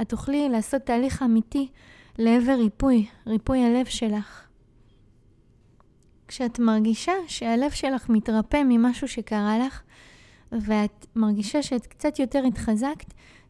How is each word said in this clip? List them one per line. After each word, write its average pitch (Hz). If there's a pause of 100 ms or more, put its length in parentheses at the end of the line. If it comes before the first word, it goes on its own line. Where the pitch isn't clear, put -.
את 214
תוכלי 277
לעשות 240
תהליך 254
אמיתי 240 (500)
לעבר 240
ריפוי, 240 (220)
ריפוי 247
הלב 240
שלך. 208 (1800)
כשאת 240
מרגישה 220 (140)
שהלב 240
שלך 269
מתרפא 220
ממשהו 247
שקרה 214
לך, 262 (680)
ואת 214 (100)
מרגישה 214
שאת 247
קצת -
יותר 269
התחזקת, 233 (360)